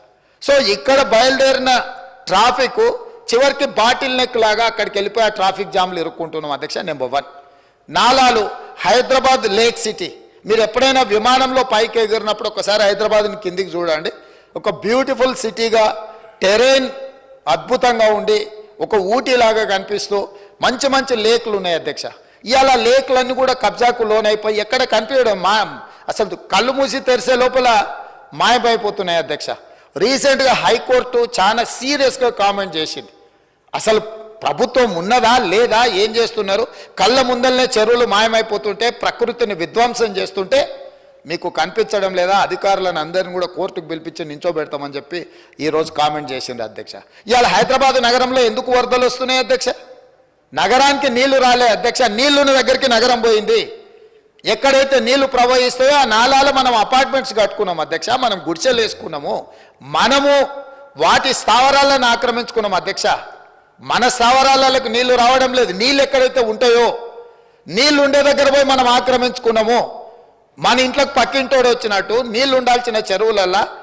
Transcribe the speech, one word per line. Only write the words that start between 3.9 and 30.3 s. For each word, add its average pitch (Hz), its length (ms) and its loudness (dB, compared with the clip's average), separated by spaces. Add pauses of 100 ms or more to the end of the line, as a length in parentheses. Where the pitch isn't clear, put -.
నెక్ 247 200 -2
లాగా 220 340 2
అక్కడికి 202 260 -4
వెళ్ళిపోయి 202 280 0
ఆ 208 120 2
ట్రాఫిక్ 190 380 -2
జామ్లు 185 240 -2
ఇరుక్కుంటున్నాం 160 520 -8
అధ్యక్ష. 147 260 -8
నెంబర్ 143 360 -6
వన్. 139 140 -4 (640)
నాలాలు, 233 540 4 (420)
హైదరాబాద్ 254 600 2 (140)
లేక్ 233 260 2
సిటీ, 190 240 -6 (360)
మీరు 220 160 0
ఎప్పుడైనా 262 400 2
విమానంలో 254 600 2
పైకి 226 360 0
ఎగిరినప్పుడు 214 540 -2
ఒకసారి 202 300 0
హైదరాబాద్ని 202 600 0
కిందికి 180 340 -6
చూడండి, 170 340 -4 (440)
ఒక 165 140 -6
బ్యూటిఫుల్ 254 640 0
సిటీగా, 220 500 0 (560)
టెరెన్ 247 480 4 (580)
అద్భుతంగా 220 600 2 (120)
ఉండి 208 200 0 (400)
ఒక 165 160 -4
ఊటీలాగా 220 680 2
కనిపిస్తూ 196 640 -4 (340)
మంచి 240 280 0
మంచి 254 260 -2
లేక్లు 226 440 0
ఉన్నాయి 180 160 -2
అధ్యక్ష. 151 300 -6 (400)
ఇవాళ 262 260 4 (160)
లేక్లన్నీ 254 460 2
కూడా 262 200 0
కబ్జాకు 240 500 0
లోనైపోయి 214 640 0
ఎక్కడ 254 180 -2
కనిపించడం, 220 580 0
మా, 180 380 0 (300)
అసలు 180 260 -4 (180)
కళ్ళు 220 180 0
మూసి 269 280 -2
తెరిసే 254 360 0
లోపల 247 520 2 (460)
మాయమైపోతున్నాయి 208 840 0
అధ్యక్ష. 147 300 -6 (480)
రీసెంట్గా 262 560 2